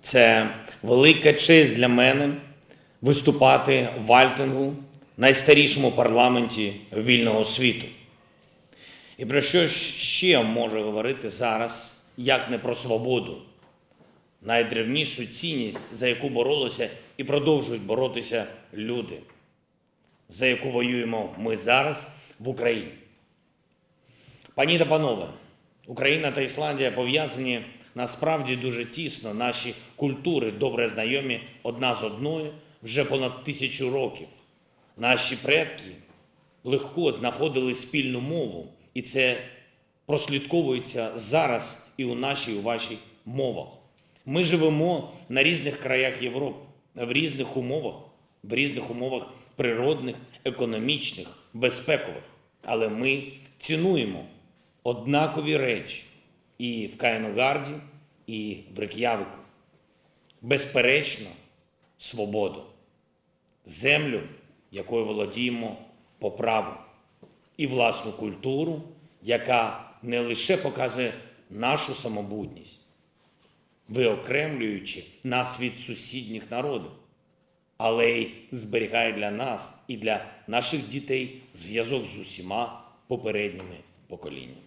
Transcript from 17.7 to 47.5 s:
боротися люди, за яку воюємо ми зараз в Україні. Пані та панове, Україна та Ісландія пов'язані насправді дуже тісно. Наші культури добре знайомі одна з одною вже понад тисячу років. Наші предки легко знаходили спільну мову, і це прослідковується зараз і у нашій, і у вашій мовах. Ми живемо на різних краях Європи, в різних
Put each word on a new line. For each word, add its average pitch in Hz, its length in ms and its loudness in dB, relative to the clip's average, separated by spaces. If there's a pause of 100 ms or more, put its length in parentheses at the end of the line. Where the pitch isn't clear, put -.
боротися 113 640 -2 (280)
люди, 107 440 -6 (1120)
за 120 180 -2
яку 127 240 0
воюємо 120 680 -2
ми 110 180 -2
зараз 135 520 0 (300)
в 113 100 -8
Україні. 117 440 -2 (1600)
Пані 156 240 4
та 160 60 6
панове, 135 440 0 (580)
Україна 139 440 0
та 131 100 -4
Ісландія 135 500 -2
пов'язані 127 760 -2 (300)
насправді 127 600 -2
дуже 120 280 -6
тісно. 117 500 -8
Наші 120 400 -4 (220)
культури 139 540 -2
добре 117 380 -2
знайомі 117 520 -2 (220)
одна 120 320 -2
з 110 100 -6
одною 147 480 -6 (300)
вже 117 220 -2
понад 131 400 -4
тисячу 135 460 -4
років. 131 360 -4 (720)
Наші 123 400 0
предки 139 540 -2 (760)
легко 139 480 0
знаходили 127 640 -2
спільну 127 460 -4
мову, 123 480 -6 (260)
і 123 80 -6
це 127 420 0 (640)
прослідковується 139 1080 -2
зараз 120 720 -2 (100)
і 135 80 -4
у 120 100 -4
нашій, 131 380 -4
і - 20 -4
у 101 80 -6
вашій 110 360 -4 (260)
мовах. 117 420 -6 (600)
Ми 156 180 0
живемо 160 680 2 (160)
на 135 140 4
різних 147 380 0
краях 131 420 -2
Європи, 127 440 -6 (280)
в 120 180 -6
різних 139 440 -2